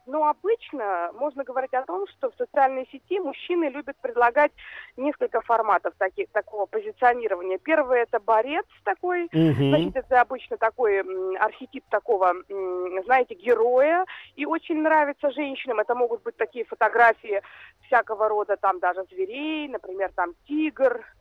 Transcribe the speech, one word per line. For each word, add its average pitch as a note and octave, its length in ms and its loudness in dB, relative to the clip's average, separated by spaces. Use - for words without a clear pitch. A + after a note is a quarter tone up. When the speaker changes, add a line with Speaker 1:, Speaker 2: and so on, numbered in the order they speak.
Speaker 1:
Но D4+ 220 0
обычно A#3 920 -2
можно C#4 240 -4
говорить C4 300 -6
о C4 100 -2
том, F#4+ 240 -6
что - 220 -6
в - 80 -12
социальной C4+ 540 0
сети F4 280 -6
мужчины F4 460 -2
любят C#4 360 -8
предлагать A#3+ 500 4
несколько B3+ 460 -2
форматов G#3+ 560 2
таки-, F#3+ 340 -2
такого G#3 360 -4
позиционирования. G#3 880 -2
Первый — C4 440 2
это A#3 180 0
борец A#3 460 0
такой. F4 500 -2
Speaker 2:
Мгм. D#3 360 2
Speaker 1:
Значит, E3 260 2
это B3+ 260 2
обычно A#3+ 360 -6
такой, A3 400 0
м, F#3+ 420 -4
архетип A3 500 -4
такого, F#3+ 440 2
м, F#3 560 -6
знаете, B3 280 2
героя. B3 720 2
И C#4 100 -8
очень D#4 360 -2
нравится D4+ 500 2
женщинам. C4 480 -4
Это A#3 160 0
могут A#3+ 280 0
быть - 140 -8
такие A3+ 280 -4
фотографии A3 760 2
всякого A3 420 2
рода, G#3 280 0
там F#3 220 0
даже F3+ 300 -2
зверей, C#4+ 580 -6
например, F#3+ 480 -6
там F3 180 -4
тигр, C#4 540 0